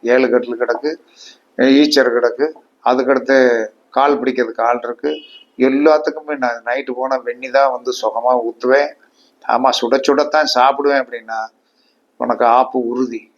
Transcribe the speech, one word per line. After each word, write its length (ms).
ஏழு 200
கட்டில் 300
கிடக்கு, 280
ஈச்சர் 360
கிடக்கு, 300
அதுக்கடுத்து 480
கால் 240
பிடிக்கிறதுக்கு 480
ஆள் 180
இருக்கு, 240
எல்லாத்துக்குமே 720
நான் 240
நைட்டு 320
போனா 180
வெண்ணி 300
தான் 180
வந்து 240
சுகமா 320
ஊத்துவேன், 420
ஆமா 340
சுட 300
சுடத்தான் 480
சாப்பிடுவேன் 480
அப்படின்னா 340
உனக்கு 240
ஆப்பு 200
உறுதி. 320